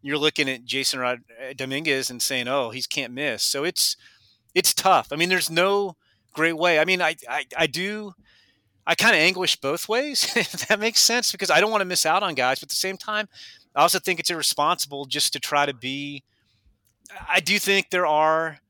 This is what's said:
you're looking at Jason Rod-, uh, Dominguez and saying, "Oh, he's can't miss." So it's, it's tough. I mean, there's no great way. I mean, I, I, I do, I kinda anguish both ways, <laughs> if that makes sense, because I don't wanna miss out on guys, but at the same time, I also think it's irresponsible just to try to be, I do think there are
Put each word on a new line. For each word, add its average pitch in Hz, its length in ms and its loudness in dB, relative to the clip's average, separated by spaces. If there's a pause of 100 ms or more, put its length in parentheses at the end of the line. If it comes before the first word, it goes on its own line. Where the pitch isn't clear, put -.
you're 139 160 -2
looking 147 280 0
at 127 160 -6
Jason 135 360 -4
Rod-, 123 240 -2 (180)
uh, 131 140 -12
Dominguez 135 560 -2
and 120 100 -8
saying, 123 260 -2
"Oh, 127 220 -2
he's 123 160 -8
can't 123 280 -6
miss." 131 280 -4
So 139 220 -2
it's, - 340 -2 (560)
it's - 220 2
tough. 175 360 4
I 143 40 -6
mean, 170 140 0
there's 185 200 0
no 190 480 2 (360)
great 160 220 0
way. 165 240 4
I 156 60 4
mean, 180 160 2
I, 165 140 0 (120)
I, 135 180 -6 (120)
I 165 100 2
do, 196 460 -6 (720)
I 165 100 2
kinda 214 220 4
anguish 180 380 2
both 143 340 -4
ways, 262 420 0
<laughs> - 40 -4
if 185 160 0 (160)
that 214 120 2
makes 226 200 0
sense, 240 320 2
because 185 180 -6
I 160 100 6
don't 214 120 4
wanna 202 140 2
miss 180 200 0
out 170 180 2
on 175 120 -4
guys, 127 240 0
but - 60 -14
at - 40 -20
the - 60 -6
same 190 220 -4
time, 214 300 -6 (480)
I 139 60 4
also 175 180 4
think 175 200 -2
it's - 100 -2
irresponsible 147 760 -2
just 143 280 -2
to 139 60 -8
try 143 260 2
to 139 80 -2
be, 139 500 -8 (1040)
I 180 120 2
do 190 180 0
think 196 320 0
there 180 160 0
are 156 540 2 (100)